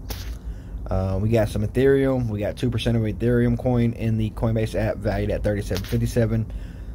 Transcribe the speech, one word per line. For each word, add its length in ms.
Uh, 320
we 80
got 200
some 140
Ethereum. 680
We 120
got 160
two 140
percent 260
of 80
Ethereum 520
coin 360
in 260
the 120
Coinbase 440
app 220
valued 340
at 140
thirty-seven 400
fifty-seven. 680